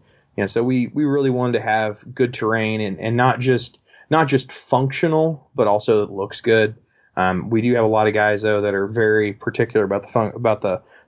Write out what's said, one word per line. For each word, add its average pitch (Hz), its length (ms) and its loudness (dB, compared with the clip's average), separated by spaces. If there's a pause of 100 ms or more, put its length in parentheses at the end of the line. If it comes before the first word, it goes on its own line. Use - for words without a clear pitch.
(360)
You 101 60 -2
know, 98 40 0
so 117 160 -2
we, 123 240 0
we 151 180 -4
really 139 260 0
wanted 123 280 0
to 107 60 -8
have 110 500 -4
good 120 180 0
terrain 110 480 -2
and, 98 200 -6
and 110 160 -2
not 123 240 2
just, 123 380 -2 (300)
not 156 200 2
just 135 220 0
functional, 156 1040 -2
but 123 120 0
also 104 360 2
it 98 80 -6
looks 98 300 -8
good. 110 360 2 (400)
Um, 92 340 0
we 113 120 2
do 123 120 2
have 117 100 2
a 110 40 2
lot 107 200 2
of 107 60 0
guys 104 280 0
though 104 200 0
that 101 120 0
are 98 120 -2
very 107 480 2
particular 110 500 -2
about 98 180 -2
the - 60 -18
fun-, 110 260 -2
about 117 280 -2
the 95 200 -2 (260)